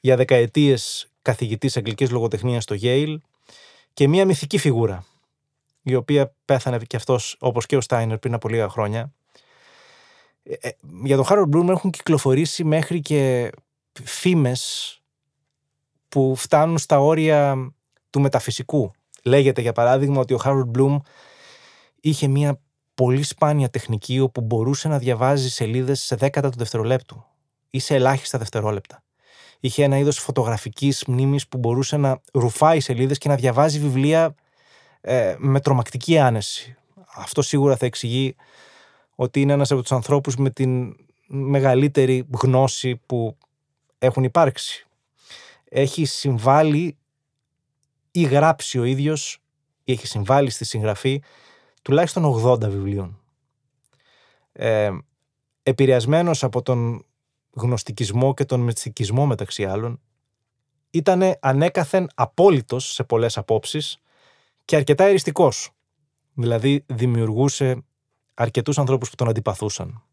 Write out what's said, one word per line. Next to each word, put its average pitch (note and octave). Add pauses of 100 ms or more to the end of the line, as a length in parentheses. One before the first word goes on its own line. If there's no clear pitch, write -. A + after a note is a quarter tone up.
για B2+
δεκαετίες B2+ (120)
καθηγητής A2+
αγγλικής A2+
λογοτεχνίας A#2
στο G#2
Yale C#3 (760)
και C#3
μία F#3
μυθική F#3+
φιγούρα, A2+ (760)
η B2+
οποία C3+ (100)
πέθανε B2+
κι A2+
αυτός, A#2
όπως A#2+
και C#3+
ο B2+
Στάινερ, A2+
πριν -
από A2+
λίγα A2
χρόνια. A2+ (1300)
Ε, -
ε, A#2 (340)
για C#3
τον C3
Χάρολντ F#3+
Μπλουμ E3+
έχουν F#3
κυκλοφορήσει D#3
μέχρι D#3+
και C3 (540)
φήμες - (1160)
που C3
φτάνουν D#3+
στα C#3+
όρια C#3+ (400)
του C#3
μεταφυσικού. B2+ (300)
Λέγεται, C3
για A#2
παράδειγμα, C3+
ότι B2+
ο A#2
Χάρολντ C3+
Μπλουμ C3+ (1000)
είχε D3+
μία C#3+ (340)
πολύ B2+
σπάνια D3
τεχνική B2
όπου C3
μπορούσε A#2+
να D3
διαβάζει B2+
σελίδες B2+
σε -
δέκατα C3+
του A#2+
δευτερολέπτου A#2 (520)
ή -
σε C3+
ελάχιστα C3
δευτερόλεπτα. G#2+ (580)
Είχε C3+
ένα C#3
είδος C#3+
φωτογραφικής A#2+
μνήμης C3+
που C3
μπορούσε B2
να C3+ (120)
ρουφάει C#3+
σελίδες C3+
και -
να C#3+
διαβάζει C#3+
βιβλία, D3 (680)
ε, A2+
με C3+
τρομακτική C#3
άνεση. B2 (400)
Αυτό -
σίγουρα C#3
θα B2+
εξηγεί B2+ (800)
ότι B2+
είναι C#3
ένας C#3+
από C3
τους -
ανθρώπους C3+
με C3+
την B2+ (300)
μεγαλύτερη C3+ (160)
γνώση B2+
που A#2 (600)
έχουν C3
υπάρξει. - (800)
Έχει C3+
συμβάλει D3 (1120)
ή F3
γράψει D3
ο A#2
ίδιος, C#3+ (460)
ή C3
έχει A2+
συμβάλει B2+
στη -
συγγραφή A2+ (600)
τουλάχιστον E3
ογδόντα A#2
βιβλίων. G2 (1300)
Ε, G#2+ (720)
επηρεασμένος C#3
από A#2+
τον A#2+ (520)
γνωστικισμό A#2+
και C#3
τον B2+
μυστικισμό, A#2
μεταξύ G#2
άλλων, A2 (880)
ήτανε F3+
ανέκαθεν E3
απόλυτος C3
σε -
πολλές A2+
απόψεις - (640)
και -
αρκετά D3
εριστικός. F3+ (640)
Δηλαδή, B2
δημιουργούσε B2 (500)
αρκετούς A#2
ανθρώπους C3
που -
τον A#2+
αντιπαθούσαν. G#2+ (100)